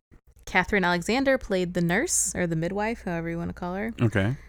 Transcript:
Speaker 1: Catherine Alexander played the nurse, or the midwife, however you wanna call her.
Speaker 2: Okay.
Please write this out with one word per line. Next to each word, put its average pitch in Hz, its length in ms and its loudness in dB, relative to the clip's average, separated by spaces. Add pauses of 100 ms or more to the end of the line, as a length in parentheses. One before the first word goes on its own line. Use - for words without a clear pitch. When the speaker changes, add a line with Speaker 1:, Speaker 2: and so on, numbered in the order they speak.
(480)
Speaker 1:
Catherine 185 380 2
Alexander 254 520 2
played 180 380 -2
the 175 60 2
nurse, 185 520 2
or 175 140 0
the 165 80 0
midwife, 196 480 -2
however 165 260 -4
you 170 80 -4
wanna 170 160 -6
call 180 220 -6
her. 220 260 -4
Speaker 2:
Okay. 110 360 2 (120)